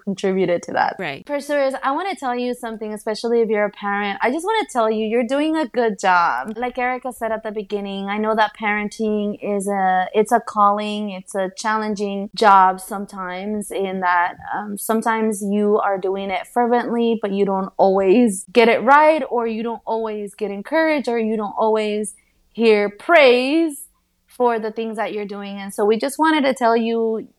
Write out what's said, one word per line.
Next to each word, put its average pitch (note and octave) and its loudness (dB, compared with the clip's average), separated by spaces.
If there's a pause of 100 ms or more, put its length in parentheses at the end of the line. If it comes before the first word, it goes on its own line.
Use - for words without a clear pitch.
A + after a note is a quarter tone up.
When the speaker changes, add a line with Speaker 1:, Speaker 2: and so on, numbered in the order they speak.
Speaker 1:
contributed F#3+ 0
to - -10
that. - 0
Speaker 2:
Right. D3+ -8
Speaker 1:
Pursuers, C#4+ -2
I C4 -2
wanna F4 -4
tell B3 -6
you B3 -4
something, A3+ -10
especially A3+ -2
if A3 0
you're G#3 2
a G3+ -2
parent. G3+ -4
I A3 0
just D#4+ -4
wanna G#4+ -2
tell A3+ 0
you, A3 -2
you're A#3 0
doing D4 0
a D#4 -2
good A3+ -2
job. E3+ 0
Like B3 -6
Erica B3+ -4
said A3+ -6
at A3 -6
the A3 -8
beginning, G3+ -8
I G#3 -4
know G#3+ 0
that G#3+ 2
parenting G#3 -2
is G3+ -4
a, F#3 0
it's G#3+ 2
a A3 4
calling, G#3 0
it's F#3+ -14
a F#3+ -2
challenging G#3 -4
job F#3+ 6
sometimes, G3 -8
in F#3+ -4
that, F3+ 0 (180)
um, G3+ -8
sometimes A3 -2
you G#3 2
are G3 0
doing G3 -4
it F#3 -4
fervently, A#3 0
but G3+ -4
you G3 0
don't F#3+ -2
always G3 4
get A3+ 6
it A#3 2
right, D4+ 6
or A3+ -2
you A3+ -4
don't A3+ -6
always G#3+ -6
get G3+ -6
encouraged, D4 0
or A#3 0
you A3 0
don't G#3 -6
always G#3+ 0 (360)
hear G#3+ 4
praise C#4+ 4 (400)
for A#3+ 0
the G#3+ -6
things A3+ -8
that G3+ -4
you're G#3 -6
doing. G3+ -12
And G3 -12
so G#3+ -2
we G#3+ 4
just C4 -4
wanted D#4 4
to C4 2
tell A#3 2
you, A3+ 0 (120)